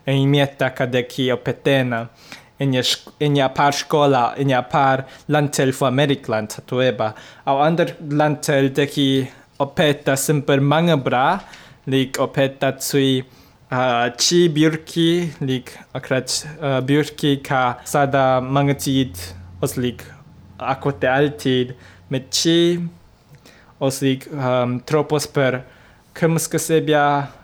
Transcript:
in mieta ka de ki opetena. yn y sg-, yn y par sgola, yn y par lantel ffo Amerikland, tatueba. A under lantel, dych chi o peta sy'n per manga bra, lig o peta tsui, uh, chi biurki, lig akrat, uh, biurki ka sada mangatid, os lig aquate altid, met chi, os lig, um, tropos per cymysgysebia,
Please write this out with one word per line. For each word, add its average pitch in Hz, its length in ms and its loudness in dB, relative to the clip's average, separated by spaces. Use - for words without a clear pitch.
in 135 240 2
mieta 139 400 2
ka 131 160 -4
de 123 180 0
ki 127 280 -2
opetena. 123 760 -2
yn 139 160 0
y 127 60 2
sg-, - 400 -4
yn 147 160 2
y 135 160 2
par 143 240 2
sgola, 139 600 2
yn 139 160 0
y 123 80 2
par 135 340 2
lantel 143 440 2
ffo 139 140 0
Amerikland, 127 680 0
tatueba. 120 580 -2
A 139 100 2
under 170 280 0
lantel, 147 640 2
dych 143 220 0
chi 143 120 2
o 139 200 -2
peta 147 400 2
sy'n 147 280 0
per 139 160 2
manga 156 360 4
bra, 131 420 0
lig 131 320 0
o 131 140 2
peta 135 440 0
tsui, 135 440 0
uh, 123 460 0
chi 175 320 4
biurki, 156 600 0
lig 131 320 -4
akrat, - 480 -4
uh, 139 240 -2
biurki 143 600 0
ka 127 420 0
sada 135 560 2
mangatid, 139 760 0
os 139 160 -4
lig 123 260 -6
aquate 131 520 -2
altid, 131 640 0
met 135 220 -6
chi, 170 280 2
os 135 220 -2
lig, 131 320 0
um, 127 480 -2
tropos 147 480 -2
per 127 320 0
cymysgysebia, 156 920 0